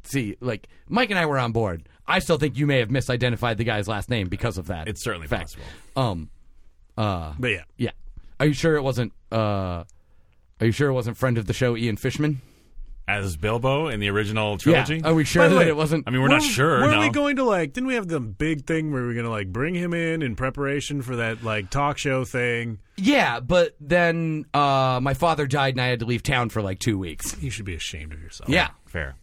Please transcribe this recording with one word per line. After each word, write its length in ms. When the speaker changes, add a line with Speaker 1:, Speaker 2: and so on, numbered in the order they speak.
Speaker 1:
see, 360
like, 280
Mike 220
and 80
I 80
were 120
on 140
board. 340
I 140
still 180
think 180
you 100
may 120
have 100
misidentified 720
the 60
guy's 240
last 200
name 200
because 280
of 120
that 200
Speaker 2:
It's 160
certainly 220
Speaker 1:
fact. 300
Speaker 2:
possible. 80
Speaker 1:
Um, 340
uh, 420
Speaker 3:
But 120
yeah. 140
Speaker 1:
yeah. 140
Are 60
you 80
sure 220
it 60
wasn't, 300
uh, 60
are 20
you 60
sure 160
it 60
wasn't 240
friend 180
of 100
the 60
show, 240
Ian 220
Fishman? 420
Speaker 2:
As 280
Bilbo 520
in 100
the 120
original 420
Speaker 1:
Yeah. 320
Speaker 2:
trilogy? 180
Speaker 1:
Are 100
we 120
sure 180
Speaker 3:
By 60
the 80
Speaker 1:
that 60
Speaker 3:
way, 60
Speaker 1:
it 80
wasn't? 300
Speaker 2:
I 60
mean, 100
we're 60
Speaker 3:
were, 80
Speaker 2:
not 60
sure, 400
Speaker 3:
were 180
we 80
Speaker 2:
no. 40
Speaker 3:
going 240
to, 60
like, 300
didn't 160
we 60
have 120
the 140
big 440
thing 280
where 100
we 60
were 60
gonna, 140
like, 240
bring 220
him 180
in 300
in 140
preparation 680
for 140
that, 260
like, 260
talk 300
show 260
thing? 540
Speaker 1:
Yeah, 440
but 400
then, 720
uh, 480
my 120
father 340
died 260
and 60
I 80
had 100
to 80
leave 160
town 260
for, 140
like, 160
two 180
weeks. 460
Speaker 3:
You 80
should 140
be 100
ashamed 400
of 80
yourself. 260
Speaker 1:
Yeah. 200
Speaker 2:
Fair. 360